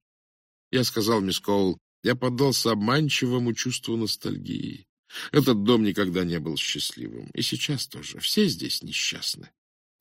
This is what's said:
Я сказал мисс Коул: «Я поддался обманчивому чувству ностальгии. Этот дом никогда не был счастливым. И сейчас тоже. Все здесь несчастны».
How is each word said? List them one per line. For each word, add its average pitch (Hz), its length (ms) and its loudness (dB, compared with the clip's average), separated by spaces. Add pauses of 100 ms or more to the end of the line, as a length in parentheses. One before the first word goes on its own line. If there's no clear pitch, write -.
(720)
Я 127 120 2
сказал 113 360 2
мисс 95 200 0
Коул: 98 380 2 (260)
«Я 123 120 2
поддался 123 560 2
обманчивому 123 800 2
чувству 117 440 -4
ностальгии. - 880 -6 (460)
Этот 131 320 4
дом 113 200 6
никогда 92 400 2
не 85 160 -2
был 76 180 -4
счастливым. 58 760 -6
И - 80 -2
сейчас - 460 -2
тоже. - 320 -14
Все - 280 2
здесь 82 360 -4
несчастны». - 680 -6 (520)